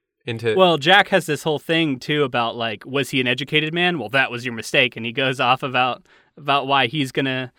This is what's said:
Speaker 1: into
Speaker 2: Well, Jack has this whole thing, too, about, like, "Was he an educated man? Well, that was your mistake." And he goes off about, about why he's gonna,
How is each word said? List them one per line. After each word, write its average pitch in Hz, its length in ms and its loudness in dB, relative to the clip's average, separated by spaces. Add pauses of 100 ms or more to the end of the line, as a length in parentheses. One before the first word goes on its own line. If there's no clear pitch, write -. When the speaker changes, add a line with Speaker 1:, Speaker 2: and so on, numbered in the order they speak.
(260)
Speaker 1:
into 113 280 -2
Speaker 2:
Well, 180 220 6
Jack 180 320 4
has 190 160 2
this 147 200 -4
whole 151 160 -2
thing, 160 380 0
too, 147 260 -2
about, 117 320 -2
like, 113 280 -6
"Was 135 260 -4
he 135 120 0
an 127 40 -4
educated 147 460 -2
man? 175 260 0
Well, 104 120 -8
that 131 200 2
was 117 140 -8
your 123 80 -8
mistake." 120 440 0
And 117 100 -8
he 120 60 -6
goes 131 280 -2
off 127 220 2
about, 127 420 -2 (320)
about 143 300 -2
why 135 220 2
he's 135 240 -4
gonna, 131 460 -4